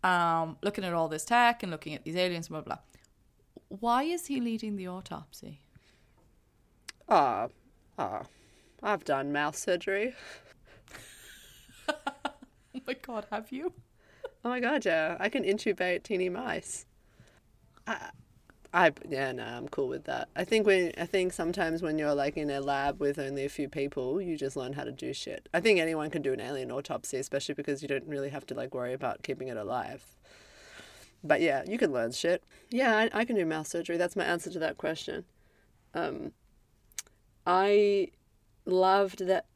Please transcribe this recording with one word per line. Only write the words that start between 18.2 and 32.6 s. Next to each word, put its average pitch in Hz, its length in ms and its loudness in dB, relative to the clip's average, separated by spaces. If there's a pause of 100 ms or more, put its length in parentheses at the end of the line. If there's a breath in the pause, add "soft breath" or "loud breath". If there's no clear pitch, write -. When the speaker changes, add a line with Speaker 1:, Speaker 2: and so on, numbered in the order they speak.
Speaker 2:
I, 170 200 8 (160)
yeah, 135 220 -2
no, 123 120 -6
I'm 120 260 -8
cool 139 180 0
with 135 180 -4
that. 123 300 -4
I - 80 -2
think 220 240 4
when, 185 300 6
I 170 80 -2
think 185 280 2
sometimes 170 480 0
when 156 160 0
you're, 151 160 2
like, 143 240 0
in 147 120 -2
a 139 120 -2
lab 139 400 0
with 143 180 2
only 139 260 -4
a 143 40 -4
few 143 180 -4
people, 143 540 -2
you 170 160 -2
just 135 180 -4
learn 131 180 -4
how 139 100 -6
to 123 80 -6
do 131 220 -8
shit. - 400 -10
I 175 60 4
think 196 200 6
anyone 160 300 0
can 156 120 -2
do 135 120 0
an - 60 -2
alien 127 320 -6
autopsy, 131 460 -4
especially 135 380 -4
because 143 260 -4
you 147 60 -10
don't 135 200 -2
really 143 220 -4
have 147 180 -8
to, 131 60 -8
like, 123 220 -6
worry 123 180 -2
about 135 300 -4
keeping 131 240 -6
it 117 100 -6
alive. 107 480 -6 (1200 loud breath)
But 151 180 4
yeah, 139 260 4
you 214 100 -2
can 185 140 2
learn 120 200 0
shit. 165 320 0 (260 loud breath)